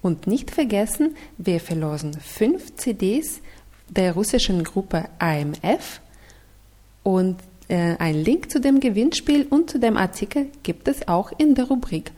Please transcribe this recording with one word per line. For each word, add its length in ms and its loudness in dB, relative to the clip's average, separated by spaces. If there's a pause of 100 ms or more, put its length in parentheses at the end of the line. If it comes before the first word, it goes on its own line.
Und 260 -2
nicht 240 -2
vergessen, 640 0 (240)
wir 200 0
verlosen 540 -4
fünf 640 -2
C 180 -4
Ds 480 -2 (480)
der 240 2
russischen 500 2
Gruppe 420 -2 (120)
A 160 0
M 200 -2 (100)
F. 380 -2 (1000)
Und, 380 0 (280)
äh, 300 2
ein 260 0
Link 280 0
zu 80 0
dem 200 4
Gewinnspiel 680 2
und 220 2
zu 80 -2
dem 180 4
Artikel 540 -2 (100)
gibt 260 -6
es 200 -2
auch 320 0
in 160 6
der 100 2
Rubrik 520 -2